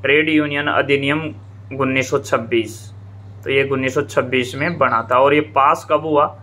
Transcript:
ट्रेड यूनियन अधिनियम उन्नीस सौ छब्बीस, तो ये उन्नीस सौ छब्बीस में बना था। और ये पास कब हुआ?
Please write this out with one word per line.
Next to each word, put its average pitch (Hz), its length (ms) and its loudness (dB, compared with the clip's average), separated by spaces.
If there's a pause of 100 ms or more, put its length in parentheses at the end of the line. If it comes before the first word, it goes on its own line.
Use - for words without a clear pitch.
ट्रेड 151 260 4
यूनियन 147 380 0
अधिनियम 143 680 0 (460)
उन्नीस 131 300 0
सौ 143 80 0
छब्बीस, 113 720 -2 (520)
तो - 60 -6
ये 139 180 2
उन्नीस 131 260 -2
सौ 147 80 0
छब्बीस 127 520 -2
में 156 240 -4
बना 120 340 0
था। 127 60 4
और 139 160 6
ये 143 60 6
पास 147 500 2
कब 151 100 2
हुआ? 151 260 2 (160)